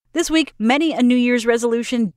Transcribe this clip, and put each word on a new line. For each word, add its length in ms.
This 180
week, 300
many 320
a 100
New 140
Year's 280
resolution 720